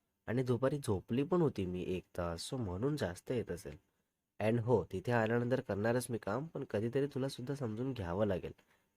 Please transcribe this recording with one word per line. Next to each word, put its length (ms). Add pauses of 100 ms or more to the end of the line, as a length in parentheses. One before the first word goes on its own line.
(280)
आणि 160
दुपारी 360
झोपली 460
पण 160
होती 260
मी 220
एक 160 (120)
तास, 320
so 100
म्हणून 380
जास्त 340
येत 200
असेल. 260 (600)
And 220
हो, 300
तिथे 220
आल्यानंतर 480
करणारच 480
मी 100
काम, 280
पण 220
कधीतरी 460
तुला 140
सुद्धा 260
समजून 380
घ्यावं 340
लागेल 260 (420)